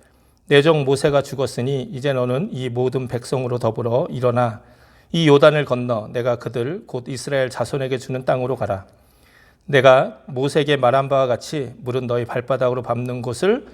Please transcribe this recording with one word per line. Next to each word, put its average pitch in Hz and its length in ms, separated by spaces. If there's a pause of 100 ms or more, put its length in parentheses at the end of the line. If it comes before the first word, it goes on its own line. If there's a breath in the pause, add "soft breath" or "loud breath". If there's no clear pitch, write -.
(480 soft breath)
"내 143 140
종 156 220
모세가 139 380
죽었으니 127 640
이제 139 280
너는 127 400
이 127 160
모든 127 400
백성으로 123 520
더불어 120 500
일어나 120 520 (520 soft breath)
이 165 160
요단을 147 340
건너 123 480
내가 123 240
그들 127 500
곧 127 220
이스라엘 135 420
자손에게 131 480
주는 127 280
땅으로 127 320
가라. 98 300 (760 soft breath)
내가 135 600
모세에게 143 500
말한 131 320
바와 135 200
같이 123 500
물은 123 300
너희 120 180
발바닥으로 127 560
밟는 123 400
곳을 185 520